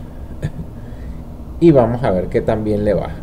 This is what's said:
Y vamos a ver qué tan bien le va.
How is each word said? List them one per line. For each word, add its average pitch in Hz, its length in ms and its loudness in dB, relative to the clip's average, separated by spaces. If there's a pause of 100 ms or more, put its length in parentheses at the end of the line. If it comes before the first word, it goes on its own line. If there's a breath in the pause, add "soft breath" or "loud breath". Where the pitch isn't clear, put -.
(1600 loud breath)
Y 165 100 10
vamos 120 300 6
a 123 80 2
ver 90 180 0
qué 117 120 0
tan 110 240 0
bien 104 220 0
le 101 80 4
va. 82 160 -2 (120)